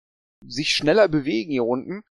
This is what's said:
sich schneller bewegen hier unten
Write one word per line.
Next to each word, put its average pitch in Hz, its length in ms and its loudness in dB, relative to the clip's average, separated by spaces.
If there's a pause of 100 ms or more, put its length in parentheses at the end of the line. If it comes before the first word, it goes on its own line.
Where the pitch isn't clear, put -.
(440)
sich 131 320 -4
schneller 190 320 4
bewegen 156 440 -2
hier 127 140 0
unten 131 380 -4 (140)